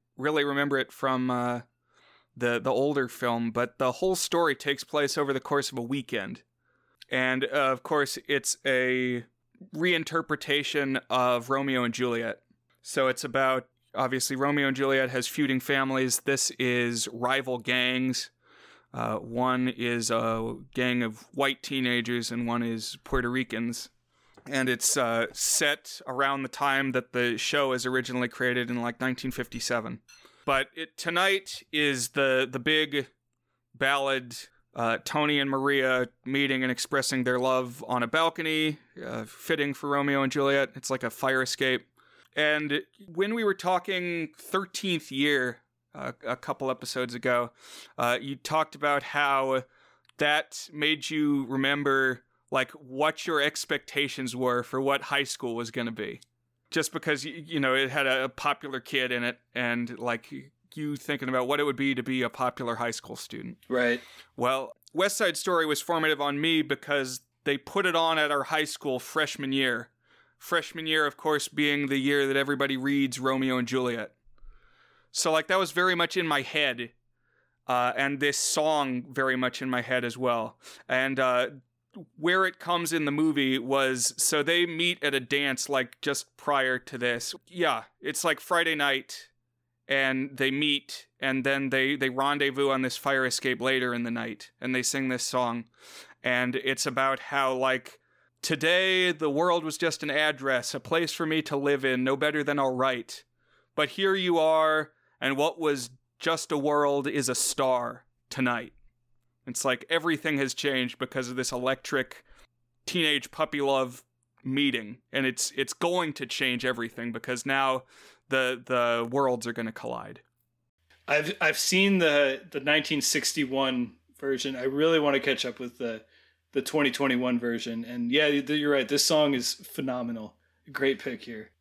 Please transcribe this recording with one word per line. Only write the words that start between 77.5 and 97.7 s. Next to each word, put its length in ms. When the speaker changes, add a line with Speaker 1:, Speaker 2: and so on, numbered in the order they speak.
Speaker 1:
uh, 300
and 220
this 180
song 720
very 240
much 260
in 80
my 120
head 240
as 120
well. 400
And, 320
uh, 280
where 300
it 140
comes 340
in 120
the 60
movie 460
was, 600
so 260
they 240
meet 360
at 120
a 40
dance, 480
like, 340
just 360
prior 400
to 200
this. 360
Yeah, 360
it's, 240
like, 160
Friday 360
night, 540
and 500
they 140
meet, 560
and 240
then 280
they, 240
they 140
rendezvous 600
on 140
this 140
fire 280
escape 340
later 360
in 80
the 80
night, 400
and 140
they 80
sing 260
this 140
song. 420
And 340
it's 280
about 340
how, 360
like, 440